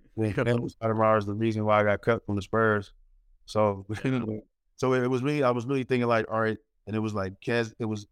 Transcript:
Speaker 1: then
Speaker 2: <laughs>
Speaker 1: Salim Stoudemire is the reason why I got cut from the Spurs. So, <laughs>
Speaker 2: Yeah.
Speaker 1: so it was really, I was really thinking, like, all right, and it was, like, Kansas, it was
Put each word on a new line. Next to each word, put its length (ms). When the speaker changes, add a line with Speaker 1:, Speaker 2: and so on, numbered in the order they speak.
Speaker 1:
then 160
Speaker 2:
<laughs> 20
Speaker 1:
Salim 320
Stoudemire 500
is 80
the 80
reason 320
why 140
I 40
got 180
cut 240
from 100
the 60
Spurs. 500
So, 400
<laughs> 80
Speaker 2:
Yeah. 180
Speaker 1:
so 180
it 140
was 160
really, 200
I 80
was 140
really 180
thinking, 240
like, 220
all 120
right, 160
and 80
it 40
was, 140
like, 260
Kansas, 400
it 60
was 260